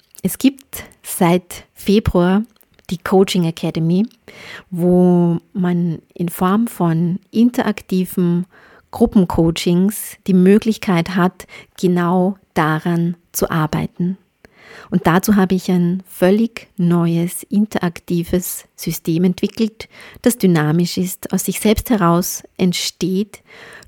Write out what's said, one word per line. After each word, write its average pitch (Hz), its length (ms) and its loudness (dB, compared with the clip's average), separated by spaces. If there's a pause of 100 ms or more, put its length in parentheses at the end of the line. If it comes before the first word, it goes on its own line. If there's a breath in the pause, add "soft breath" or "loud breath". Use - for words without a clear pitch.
(220)
es - 160 -4
gibt - 460 -2 (200)
seit - 680 -2
Februar 190 680 0 (460)
die 175 80 -6
Coaching 190 480 2
Academy, 165 600 -2 (640 loud breath)
wo 180 720 4 (140)
man 175 480 -2 (120)
in 175 160 -4
Form 202 380 0
von 170 520 0 (120)
interaktiven 185 1120 0 (460 soft breath)
Gruppencoachings 175 1300 0
die 196 80 0
Möglichkeit 185 840 2
hat, 180 300 0 (340 loud breath)
genau 180 580 0 (160)
daran 170 600 0 (160)
zu - 200 -4
arbeiten. 160 640 -4 (760 loud breath)
Und - 160 0
dazu 185 280 2
habe 190 200 2
ich 185 140 -6
ein 180 380 0
völlig 208 600 0 (100)
neues, 170 680 0
interaktives 175 1200 -4 (100)
System 165 480 -4
entwickelt, 202 640 -2 (340 loud breath)
das 240 160 2
dynamisch 170 600 2
ist, - 340 -6
aus 190 140 -4
sich - 140 -6
selbst - 300 0
heraus 175 540 0 (140)
entsteht, 185 840 -4 (460 loud breath)